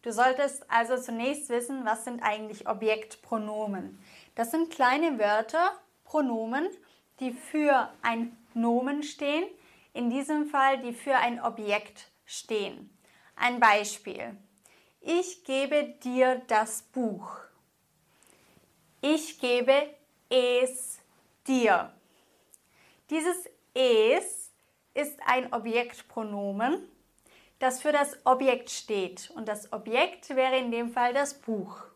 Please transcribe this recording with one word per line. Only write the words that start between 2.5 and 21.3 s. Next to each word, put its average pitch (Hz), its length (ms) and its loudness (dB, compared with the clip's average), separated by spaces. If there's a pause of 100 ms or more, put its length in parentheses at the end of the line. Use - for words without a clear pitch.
Objektpronomen. 214 1400 -4 (320)
Das 233 160 -4
sind 330 200 0
kleine 277 480 2
Wörter, 220 540 2 (300)
Pronomen, 254 680 -2 (520)
die 254 120 -4
für 277 560 2 (140)
ein 233 340 -2 (160)
Nomen 254 520 0
stehen, 294 400 -2 (480)
in 240 180 -2
diesem 294 360 -2
Fall 269 320 2
die 240 140 -8
für 262 240 -2
ein 240 240 0
Objekt 208 680 -4 (140)
stehen. - 680 -8 (460)
Ein 247 240 0
Beispiel. 208 760 2 (640)
Ich 349 440 -2
gebe 277 400 0 (180)
dir 254 460 2
das 220 340 0
Buch. 220 540 -6 (1600)
Ich 302 380 -2
gebe 262 560 2 (340)
es 247 720 0 (480)